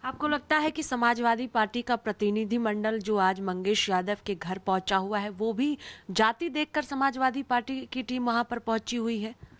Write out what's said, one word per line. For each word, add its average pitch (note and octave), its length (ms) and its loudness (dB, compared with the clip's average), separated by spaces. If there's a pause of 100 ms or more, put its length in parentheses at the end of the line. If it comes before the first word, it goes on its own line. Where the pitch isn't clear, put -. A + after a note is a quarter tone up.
आपको C4 240 -4
लगता D4 280 0
है D#4 140 2
कि D4+ 120 -6
समाजवादी A#3+ 640 2
पार्टी A3 360 0
का A#3+ 140 0
प्रतिनिधिमंडल G#3+ 1000 0
जो G#3+ 180 0
आज F#3+ 240 4
मंगेश F#3+ 500 0
यादव F#3 260 0 (100)
के G3+ 80 -2
घर F3+ 240 -6
पहुंचा F#3+ 380 0
हुआ G3 220 0
है, G#3 120 -4
वो G#3+ 220 -2
भी C#4 260 -2 (320)
जाति A3 380 2
देखकर D4+ 340 -2
समाजवादी C4 600 0
पार्टी B3+ 440 -2
की B3+ 160 -6
टीम B3 240 -2
वहां A#3 180 2
पर A#3 140 -6
पहुंची A3+ 380 -2
हुई A3+ 240 -2
है? A3 140 -8 (260)